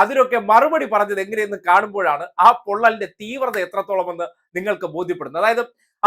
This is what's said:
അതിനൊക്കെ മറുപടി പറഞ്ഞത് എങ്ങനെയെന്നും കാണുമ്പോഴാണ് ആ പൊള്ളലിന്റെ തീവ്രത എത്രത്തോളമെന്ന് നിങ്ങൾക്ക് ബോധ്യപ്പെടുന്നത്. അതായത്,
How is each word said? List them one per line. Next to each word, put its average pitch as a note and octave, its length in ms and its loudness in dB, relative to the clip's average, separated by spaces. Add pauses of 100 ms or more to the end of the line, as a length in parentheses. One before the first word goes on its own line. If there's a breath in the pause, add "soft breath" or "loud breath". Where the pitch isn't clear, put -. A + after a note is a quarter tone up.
അതിനൊക്കെ B3+ 380 2 (100)
മറുപടി C#4+ 420 4
പറഞ്ഞത് G3+ 320 0
എങ്ങനെയെന്നും G3+ 460 -6
കാണുമ്പോഴാണ് F#3+ 560 2 (200)
ആ A3+ 40 10 (160)
പൊള്ളലിന്റെ G#3+ 420 0 (140)
തീവ്രത B3 420 -6
എത്രത്തോളമെന്ന് F3 640 -4 (300)
നിങ്ങൾക്ക് F#3+ 380 -4
ബോധ്യപ്പെടുന്നത്. E3 460 -6
അതായത്, A3+ 220 0 (440)